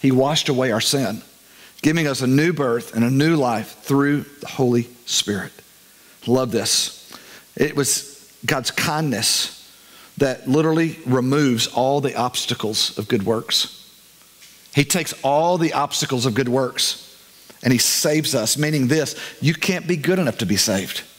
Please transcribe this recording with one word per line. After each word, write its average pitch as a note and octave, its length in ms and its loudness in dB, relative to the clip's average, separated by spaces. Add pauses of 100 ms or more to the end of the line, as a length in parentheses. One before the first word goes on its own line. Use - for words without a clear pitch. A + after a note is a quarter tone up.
He C3+ 100 0
washed C3+ 380 2
away B2+ 220 0
our A2 100 0
sin, A2+ 400 -2 (640)
giving D#3 240 2
us C3+ 140 -2
a C3 60 0
new D3+ 260 4
birth B2 420 -2
and A2+ 80 2
a A#2+ 80 2
new D3 240 4
life A#2 480 -2
through C#3+ 420 0 (140)
the - 80 -14
Holy A#2+ 420 0 (160)
Spirit." - 460 -2 (760)
Love B2 260 2
this. - 520 -2 (520)
It D3 200 0
was - 440 -2 (280)
God's C3+ 240 -2
kindness - 880 -2 (580)
that C3+ 300 0
literally D#3 580 2
removes B2+ 600 2
all C3+ 340 0
the C3+ 140 -2
obstacles - 840 -2
of G#2 100 -6
good A2 160 0
works. A2+ 440 -2 (1040)
He C#3+ 100 2
takes E3 300 -2 (100)
all D#3+ 340 2
the D#3+ 160 0
obstacles C#3 520 -2
of B2+ 80 2
good B2 160 0
works - 480 0 (680)
and B2 80 4
he B2 80 4
saves D3+ 560 0
us, A2 220 0
meaning D3 300 0
this, D3 280 0 (240)
you D#3 140 2
can't F3+ 340 -2
be F3 80 0
good E3+ 240 0
enough C3+ 200 0
to A2+ 60 0
be G2 120 2
saved. F#2+ 440 -2 (180)